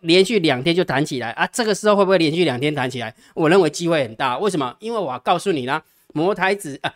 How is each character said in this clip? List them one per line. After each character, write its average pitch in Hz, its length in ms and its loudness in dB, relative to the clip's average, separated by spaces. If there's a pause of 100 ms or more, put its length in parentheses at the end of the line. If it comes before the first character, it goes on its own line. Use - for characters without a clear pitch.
连 175 200 4
续 208 180 2
两 139 220 0
天 170 140 0
就 180 80 2
弹 139 180 0
起 151 160 -4
来 117 120 -6
啊！ 165 160 -2
这 240 180 -4
个 214 100 0
时 - 140 -2
候 208 80 4
会 202 80 4
不 185 60 0
会 190 80 4
连 165 120 2
续 175 140 2
两 127 160 -2
天 151 140 -2
弹 131 160 -4
起 120 100 -8
来？ 110 140 -8 (180)
我 160 160 2
认 202 100 6
为 165 120 4
机 170 180 -6
会 160 140 2
很 113 120 -6
大。 127 220 -2
为 196 140 -2
什 175 100 -2
么？ 127 200 -4
因 220 120 -8
为 233 60 -4
我 135 220 -6
告 180 180 0
诉 196 120 -4
你 143 140 -2
啦， 143 180 -4 (300)
摩 175 220 0
台 190 200 0
子， 160 280 -12
呃， - 140 -4